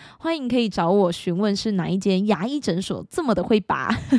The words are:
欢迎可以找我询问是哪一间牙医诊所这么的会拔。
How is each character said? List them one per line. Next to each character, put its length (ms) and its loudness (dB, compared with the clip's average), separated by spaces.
欢 180 -2
迎 120 -4
可 100 2
以 100 2
找 220 0
我 200 4
询 260 -4
问 180 0
是 180 -2
哪 160 0
一 80 0
间 300 2
牙 180 0
医 140 -4
诊 240 -2
所 260 -8
这 140 -6
么 100 0
的 100 0
会 180 2
拔。 360 -2